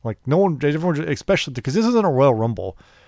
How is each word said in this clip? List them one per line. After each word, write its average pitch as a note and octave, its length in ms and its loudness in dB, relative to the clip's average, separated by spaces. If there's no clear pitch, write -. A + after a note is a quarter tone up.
Like, A2 240 -8
no C#3 100 2
one, F3+ 240 2
everyone, D3+ 380 0
especially - 440 -2
because C3 200 -6
this A3 120 2
isn't A#3 200 2
a F3+ 40 2
Royal C3+ 260 4
Rumble. A2 420 -4